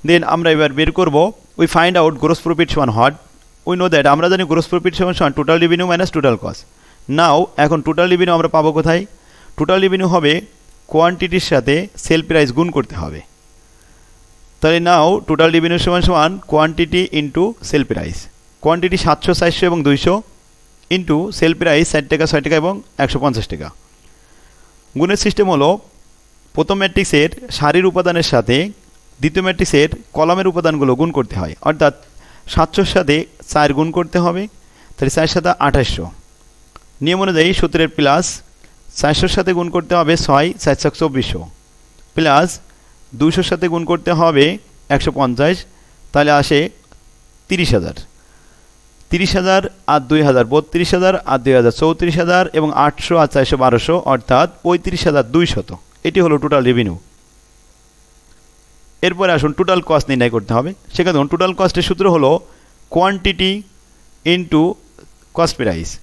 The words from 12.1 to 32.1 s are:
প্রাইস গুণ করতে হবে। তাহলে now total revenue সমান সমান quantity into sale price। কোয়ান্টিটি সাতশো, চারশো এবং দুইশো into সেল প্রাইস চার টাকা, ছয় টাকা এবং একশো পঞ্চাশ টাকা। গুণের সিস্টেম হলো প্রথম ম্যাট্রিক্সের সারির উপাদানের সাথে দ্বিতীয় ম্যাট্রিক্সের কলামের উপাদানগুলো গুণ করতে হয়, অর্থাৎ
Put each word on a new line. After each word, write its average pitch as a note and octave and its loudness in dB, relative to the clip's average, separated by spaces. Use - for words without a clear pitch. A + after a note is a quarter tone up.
প্রাইস D3+ 0
গুণ D#3+ 0
করতে C#3+ -6
হবে। D2+ -10
তাহলে D#3+ 2
now F3 2
total D#3+ 2
revenue E3 0
সমান F3 0
সমান F3 2
quantity D#3+ 0
into D#3 -2
sale C#3+ 0
price। E2+ -8
কোয়ান্টিটি E3+ -2
সাতশো, F3 0
চারশো E3+ 0
এবং E3+ 0
দুইশো E3+ 2
into F3 -2
সেল E3 0
প্রাইস D3+ 0
চার D3 -2
টাকা, D#3 0
ছয় D3+ -2
টাকা C#3+ -2
এবং F3+ -2
একশো C3+ -2
পঞ্চাশ A#2+ -2
টাকা। D2 -12
গুণের F3+ 2
সিস্টেম G3+ 0
হলো D#3+ 2
প্রথম D#3+ 0
ম্যাট্রিক্সের F3+ 0
সারির D3+ 0
উপাদানের F3 0
সাথে B2+ 0
দ্বিতীয় D#3+ -2
ম্যাট্রিক্সের F3+ 0
কলামের F3 0
উপাদানগুলো D#3 0
গুণ D#3+ -2
করতে C#3 -4
হয়, E2+ -8
অর্থাৎ D3+ 0